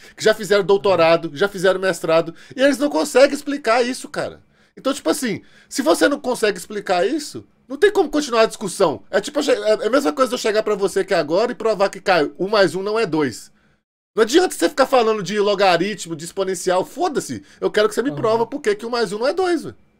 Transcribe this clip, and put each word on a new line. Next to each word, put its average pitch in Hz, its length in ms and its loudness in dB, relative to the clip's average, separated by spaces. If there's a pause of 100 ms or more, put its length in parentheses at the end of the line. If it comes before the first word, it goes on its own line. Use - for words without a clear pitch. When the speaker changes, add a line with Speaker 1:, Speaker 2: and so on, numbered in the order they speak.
(160)
Speaker 1:
que - 80 -10
já 214 120 4
fizeram 202 280 2
doutorado, 170 720 2
já 170 140 0
fizeram 185 320 0
mestrado, 165 540 0 (220)
e 254 60 -4
eles 269 160 4
não 294 140 0
conseguem 285 440 4
explicar 269 480 0
isso, 247 240 -6
cara. 95 340 -8 (360)
Então, 262 160 -2
tipo - 160 -4
assim, 233 320 -2 (280)
se - 120 -4
você 320 280 4
não 285 100 -2
consegue 214 400 -2
explicar 196 480 -2
isso, 262 360 -6 (240)
não 262 100 -12
tem 403 140 4
como 392 180 0
continuar 262 320 0
a 226 40 6
discussão. 185 640 -2
É 202 120 0
tipo, 285 180 -6
é 214 320 2 (160)
a - 20 -2
mesma 277 240 2
coisa 269 160 0
de 240 60 -4
eu - 40 -2
chegar 214 240 0
pra 214 120 -2
você 196 240 -2
aqui 190 140 -2
agora 170 400 0
e - 20 -12
provar 202 340 0
que, 190 120 -12
cara, 170 360 2
um 185 120 -4
mais 196 260 4
um 190 80 -6
não 214 160 -2
é 226 60 0
dois. 151 460 -4 (680)
Não 214 60 4
adianta 320 300 2
você 330 160 0
ficar 262 160 2
falando 220 380 2
de 208 160 -4
logaritmo, 190 760 0
de 151 100 -12
exponencial, 185 600 -2
foda-se. 254 580 -6 (160)
Eu 185 120 -2
quero 214 180 2
que - 60 -12
você 226 60 0
me 269 100 -4
Speaker 2:
Aham. 285 60 -8
Speaker 1:
prova 226 280 0
por 277 160 -8
que 269 140 0
que 233 100 -10
um 233 40 -10
mais 233 240 -2
um 208 60 -6
não 247 80 -2
é 311 60 0
dois, 349 300 -2
velho. 131 120 -14 (240)